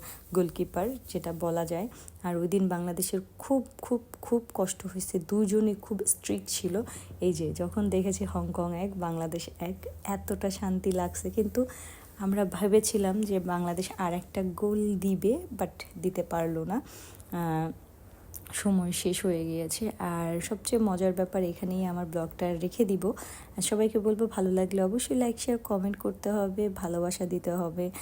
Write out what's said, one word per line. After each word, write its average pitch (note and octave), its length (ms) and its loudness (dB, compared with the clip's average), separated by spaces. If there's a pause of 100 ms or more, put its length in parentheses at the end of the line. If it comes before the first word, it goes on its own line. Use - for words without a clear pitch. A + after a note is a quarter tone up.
(340)
গোলকিপার, F3+ 560 2 (240)
যেটা E3+ 200 -4
বলা E3+ 320 0
যায়। F3 220 -2 (360)
আর F3 120 -2
ওই F3 120 0
দিন F#3+ 200 4
বাংলাদেশের F3+ 520 -2 (200)
খুব, C4+ 280 2 (140)
খুব, A#3+ 200 0 (200)
খুব A#3 220 0 (100)
কষ্ট F#3+ 340 -2
হয়েছে, F#3 320 -4
দুজনই G#3 640 2
খুব G3+ 260 -4
স্ট্রিক্ট - 420 -2
ছিল। F#3 320 0 (400)
এই F3+ 120 4
যে D#3 200 -2
যখন F3 360 0
দেখেছি F#3+ 360 2
হংকং F3 500 -2
এক, G3 240 -4
বাংলাদেশ E3 500 -2 (100)
এক, F#3 280 -6 (160)
এতটা G3 460 -2
শান্তি F#3+ 420 0
লাগছে। F3+ 380 -2
কিন্তু G#3+ 360 2 (540)
আমরা G3 260 4
ভেবেছিলাম G3+ 760 4
যে G3+ 180 2
বাংলাদেশ F3 580 0
আর F3 160 0
একটা F#3 300 -2
গোল G#3 520 2
দিবে, F#3+ 440 4 (180)
but - 440 -6
দিতে F3+ 220 0
পারলো E3 400 0
না। F#3+ 180 0 (500)
আহ, E3 540 0 (760)
সময় F3+ 300 4 (100)
শেষ F#3 240 2
হয়ে E3+ 240 2
গিয়েছে। E3 340 -2 (280)
আর E3+ 200 0 (100)
সবচেয়ে A3 460 0
মজার F#3 320 4
ব্যাপার, F#3 220 2 (100)
এখানেই F#3 400 -2
আমার F3 220 -2
ব্লগটা E3+ 320 -2 (180)
রেখে F3+ 220 2
দিব। F#3+ 180 0 (520)
আর F#3+ 140 -4
সবাইকে A3 300 4
বলবো, G#3+ 240 2 (120)
ভালো F#3+ 140 2 (100)
লাগলে F#3 200 2 (100)
অবশ্যই B3 320 0
লাইক, A#3 220 2
শেয়ার, A#3+ 160 0 (100)
কমেন্ট G3+ 280 0
করতে G3+ 400 -4
হবে, G3 260 0 (180)
ভালোবাসা F3 440 0
দিতে F3 260 -2
হবে, F3 340 -2 (160)